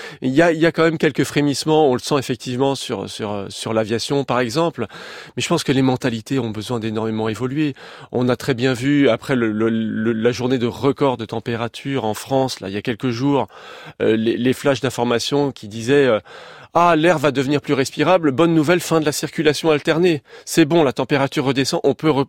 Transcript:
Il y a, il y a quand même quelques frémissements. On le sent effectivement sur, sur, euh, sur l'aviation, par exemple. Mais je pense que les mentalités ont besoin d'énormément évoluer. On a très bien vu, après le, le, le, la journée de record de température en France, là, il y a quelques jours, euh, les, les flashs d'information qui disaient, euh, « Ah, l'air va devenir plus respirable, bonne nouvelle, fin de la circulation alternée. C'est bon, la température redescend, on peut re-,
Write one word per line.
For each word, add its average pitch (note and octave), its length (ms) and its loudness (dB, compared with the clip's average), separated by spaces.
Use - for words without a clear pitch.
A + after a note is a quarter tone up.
Il C3 120 -2
y C#3+ 100 4
a, E3+ 100 4
il D#3+ 80 -2
y E3 60 4
a E3 40 2
quand D#3+ 120 0
même D#3+ 160 2
quelques D3 260 0
frémissements. D3+ 640 2
On B2+ 60 4
le A#2+ 40 0
sent D3 200 -2
effectivement C3 560 -2
sur, G2+ 340 -8
sur, G#2 240 -8
euh, G2 160 -8
sur A2+ 240 -8
l'aviation, A2+ 520 -2
par B2 160 0
exemple. B2+ 460 -2
Mais B2 80 -6
je - 60 -4
pense E3 160 0
que C#3+ 80 2
les C3 100 2
mentalités B2+ 560 -2
ont A#2 120 -4
besoin G#2+ 280 -6
d'énormément A2 520 -4
évoluer. C3 440 -4
On B2 160 0
a B2 80 2
très - 160 -2
bien B2+ 220 0
vu, C#3 340 2
après A2+ 260 0
le, A#2 160 0
le, A2 200 0
le, A2 420 -2
la A2+ 180 0
journée B2 280 0
de A#2 80 -2
record B2 500 0
de A2 80 -8
température A#2 800 -6
en G#2+ 100 -2
France, C3+ 460 -2
là, F#2+ 80 -10
il G2 60 -8
y G#2 40 -4
a G2+ 40 -6
quelques B2+ 280 -4
jours, B2+ 360 0
euh, A2 120 4
les, A2+ 220 0
les B2 160 2
flashs C#3 300 -2
d'information B2 720 -2
qui - 160 -16
disaient, A#2+ 380 2
euh, « G#2+ 140 4
Ah, E3+ 220 6
l'air D#3+ 220 4
va C#3 140 2
devenir C3+ 280 0
plus D3 140 -2
respirable, D3 580 2
bonne E3 220 4
nouvelle, D#3+ 260 4
fin D#3+ 180 0
de D3+ 60 0
la D3 80 0
circulation D3+ 580 0
alternée. D#3 520 2
C'est E3 180 4
bon, D#3+ 180 4
la C3 120 2
température C#3 500 0
redescend, C3+ 400 0
on C#3 80 4
peut D#3 160 -2
re-, C#3 200 2